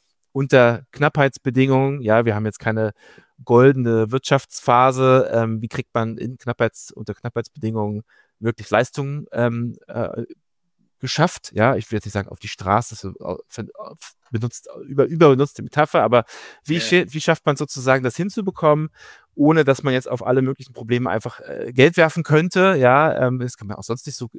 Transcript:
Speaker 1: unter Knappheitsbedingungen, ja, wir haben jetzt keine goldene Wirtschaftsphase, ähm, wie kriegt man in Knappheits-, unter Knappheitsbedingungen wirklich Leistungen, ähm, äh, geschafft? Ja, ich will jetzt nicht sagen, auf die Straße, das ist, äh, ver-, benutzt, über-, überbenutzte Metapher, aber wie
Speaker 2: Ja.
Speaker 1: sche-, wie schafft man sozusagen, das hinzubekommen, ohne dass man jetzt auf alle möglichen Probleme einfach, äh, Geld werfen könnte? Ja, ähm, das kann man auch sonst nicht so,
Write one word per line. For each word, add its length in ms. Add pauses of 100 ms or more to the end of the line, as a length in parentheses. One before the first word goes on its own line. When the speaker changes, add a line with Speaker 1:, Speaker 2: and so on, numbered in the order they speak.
(320)
Speaker 1:
unter 600
Knappheitsbedingungen, 1080
ja, 240
wir 100
haben 100
jetzt 140
keine 320 (520)
goldene 680
Wirtschaftsphase, 1200
ähm, 300
wie 60
kriegt 280
man 220
in 200
Knappheits-, 540
unter 240
Knappheitsbedingungen 880 (360)
wirklich 300
Leistungen, 640
ähm, 440 (120)
äh, 360 (760)
geschafft? 540
Ja, 220
ich 160
will 60
jetzt 80
nicht 80
sagen, 160
auf 100
die 80
Straße, 480
das 80
ist, 180
äh, 140 (120)
ver-, 480 (360)
benutzt, 360 (200)
über-, 180
überbenutzte 580
Metapher, 400
aber 220 (400)
wie 100
Speaker 2:
Ja. 60
Speaker 1:
sche-, 320
wie 80
schafft 240
man 100
sozusagen, 480
das 120
hinzubekommen, 760 (460)
ohne 280
dass 200
man 100
jetzt 160
auf 160
alle 160
möglichen 320
Probleme 380
einfach, 300
äh, 300
Geld 260
werfen 260
könnte? 560
Ja, 480
ähm, 100
das 200
kann 100
man 100
auch 60
sonst 240
nicht 80
so, 240